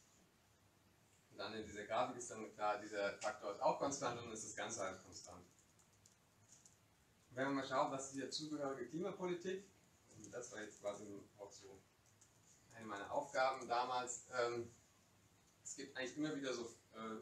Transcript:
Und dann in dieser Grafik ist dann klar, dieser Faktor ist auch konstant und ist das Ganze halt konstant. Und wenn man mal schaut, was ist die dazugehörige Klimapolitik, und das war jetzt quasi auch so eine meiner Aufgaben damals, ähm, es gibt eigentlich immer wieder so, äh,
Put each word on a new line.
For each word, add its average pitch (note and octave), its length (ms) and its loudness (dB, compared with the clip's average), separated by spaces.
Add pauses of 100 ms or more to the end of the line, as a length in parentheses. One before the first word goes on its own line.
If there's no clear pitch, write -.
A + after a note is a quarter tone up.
(1300)
Und - 60 -16
dann - 140 -4
in A2 140 -4
dieser G#2 180 -6
Grafik A2+ 320 4
ist - 140 -6
dann G#2+ 240 -6
klar, G#2 260 2
dieser G2+ 380 2
Faktor G2+ 340 -2
ist - 80 -4
auch C#3 180 6
konstant A2+ 440 0
und A2 100 -6
ist A2 120 -6
das - 120 -8
Ganze G#2+ 240 -2
halt F#2 220 -4
konstant. F#2 420 -14 (1900)
Und A#2+ 60 -8
wenn C3 100 4
man C#3 100 4
mal C3 100 2
schaut, C3+ 240 6
was C3+ 160 -2
ist C3+ 80 -10
die C3+ 60 -2
dazugehörige C#3 680 -2
Klimapolitik, F3+ 760 0 (520)
und G#2 160 -12
das G2 200 -6
war G#2+ 100 -6
jetzt G#2 180 -10
quasi G2+ 240 -2 (340)
auch G2+ 140 -12
so F#2+ 260 -14 (960)
eine A2+ 120 -8
meiner G2+ 260 -4
Aufgaben C3 560 4
damals, B2 560 2 (140)
ähm, A#2+ 320 4 (920)
es - 140 -8
gibt C3+ 200 -6
eigentlich C3 200 -2
immer D3+ 180 2
wieder C3+ 200 2
so, A#2 100 0 (300)
äh, A2 280 -4